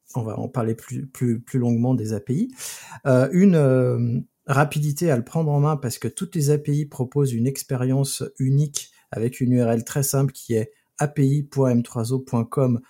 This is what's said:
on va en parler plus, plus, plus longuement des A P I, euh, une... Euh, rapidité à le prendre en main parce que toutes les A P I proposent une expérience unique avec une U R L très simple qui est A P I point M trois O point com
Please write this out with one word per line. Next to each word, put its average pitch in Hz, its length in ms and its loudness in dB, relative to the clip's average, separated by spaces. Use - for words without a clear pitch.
on 123 80 -4
va 110 180 -6
en 110 80 -6
parler 113 280 -2
plus, 131 320 -10
plus, 120 320 -2
plus - 180 -6
longuement 120 380 2
des 110 180 -4
A 101 60 -4
P 127 160 -4
I, 254 200 -4
euh, 127 240 6
une... 185 240 6
Euh, 123 640 2
rapidité 147 600 0
à 127 80 4
le 117 60 -2
prendre 165 260 -2
en 143 100 2
main 151 160 2
parce 123 220 -6
que - 100 -8
toutes 175 280 -8
les 147 160 2
A 147 80 2
P 147 120 -4
I 147 140 0
proposent 135 480 -2
une 117 140 0
expérience 135 720 -2
unique 143 540 -2
avec 113 320 -4
une 123 120 2
U 123 100 4
R 117 80 2
L 113 120 0
très 143 200 -4
simple 139 300 0
qui - 200 -8
est 110 180 -2
A 151 80 0
P 147 180 0
I 143 160 2
point 135 300 0
M 120 100 2
trois 120 320 -6
O 131 60 -2
point 117 260 -2
com 123 340 0